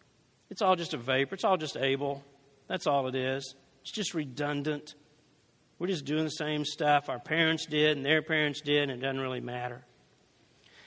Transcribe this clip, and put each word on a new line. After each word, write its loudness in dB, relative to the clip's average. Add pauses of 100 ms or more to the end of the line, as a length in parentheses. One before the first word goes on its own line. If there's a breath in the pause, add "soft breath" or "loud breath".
(500)
It's -10
all 6
just -4
a -2
vapor. 0
It's -2
all 6
just -6
Abel. 0 (440)
That's -4
all 4
it -2
is. -2 (260)
It's -14
just -4
redundant. -4 (840)
We're -2
just -2
doing 0
the -2
same -2
stuff 2
our -6
parents 2
did 4
and -6
their 4
parents 0
did, 2
and -4
it -8
doesn't -2
really -4
matter." -8 (1000 loud breath)